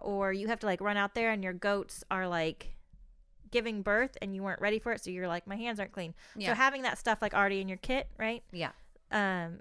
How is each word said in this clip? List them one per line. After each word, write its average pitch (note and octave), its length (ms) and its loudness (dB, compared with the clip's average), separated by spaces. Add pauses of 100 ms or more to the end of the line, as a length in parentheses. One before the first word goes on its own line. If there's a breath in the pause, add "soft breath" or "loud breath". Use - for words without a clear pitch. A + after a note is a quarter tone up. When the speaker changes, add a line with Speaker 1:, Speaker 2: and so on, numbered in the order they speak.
Speaker 1:
or G3 320 0
you G3 140 -2
have A3+ 140 0
to, A3 60 -2
like, F#3 140 2
run G#3 160 0
out G3+ 200 2
there A3+ 160 4
and G3+ 100 -2
your F#3 100 -2
goats G3+ 560 0
are, F#3 200 0
like, E3 480 0 (760)
giving A3 320 0
birth A3 400 4
and G3 140 -4
you G3 80 -4
weren't F#3+ 160 -2
ready G#3 180 2
for A#3 140 -2
it. - 80 -4
So - 100 -8
you're F3+ 160 -4
like, E3+ 220 -2
"My G3 80 -6
hands A3+ 240 -4
aren't G3 100 -6
clean." E3+ 240 -8 (220 loud breath)
Speaker 2:
Yeah. G#3 140 0
Speaker 1:
So A#3 40 4
having C4+ 280 4
that - 160 0
stuff, A3 220 0
like, G#3 140 0
already G3 260 4
in F#3+ 80 -4
your F#3 100 -6
kit, C4+ 380 -2
right? A3+ 360 -4
Speaker 2:
Yeah. E3 180 -4 (420)
Speaker 1:
Um, F#3 480 0